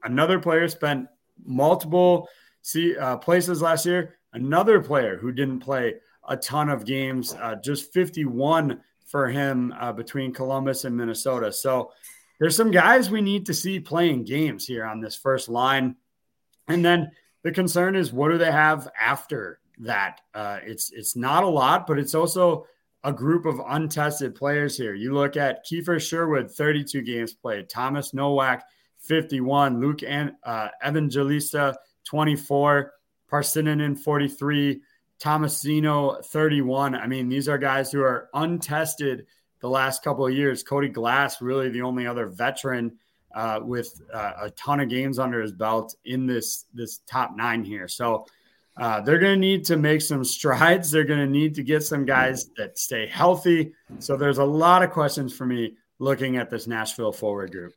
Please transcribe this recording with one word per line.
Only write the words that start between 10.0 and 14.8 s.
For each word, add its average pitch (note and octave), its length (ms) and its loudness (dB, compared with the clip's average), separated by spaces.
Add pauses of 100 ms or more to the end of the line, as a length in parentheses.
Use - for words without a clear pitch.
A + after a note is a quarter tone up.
Columbus C3 500 -4
and B2 140 -4
Minnesota. A#2 540 -2
So C3 400 -2 (480)
there's D#3 180 4
some A3+ 140 4
guys F#3+ 380 8
we G#3+ 120 0
need G3+ 240 0
to F#3+ 80 -2
see F#3+ 260 -4
playing D#3 460 0
games D3 400 -2
here A#2 180 -6